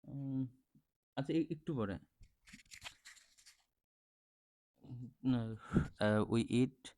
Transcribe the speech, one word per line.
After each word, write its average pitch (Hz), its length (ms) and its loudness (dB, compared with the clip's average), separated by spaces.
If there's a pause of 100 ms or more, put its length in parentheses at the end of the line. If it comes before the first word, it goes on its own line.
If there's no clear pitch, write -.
উম, 135 440 -2 (680)
আচ্ছা, 139 160 -4
এ-, 160 180 2
একটু 156 240 -6
পরে। 104 240 -2 (3250)
উম, 127 120 4
আহ, 107 960 0
we 113 160 4
eat 123 500 0